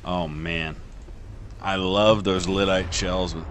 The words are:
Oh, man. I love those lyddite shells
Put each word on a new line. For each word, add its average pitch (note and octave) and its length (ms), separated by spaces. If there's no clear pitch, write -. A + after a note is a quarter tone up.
Oh, F2 220
man. D#2+ 500
I F#2+ 160
love G2+ 480
those F#2 220
lyddite F#2+ 460
shells F2+ 440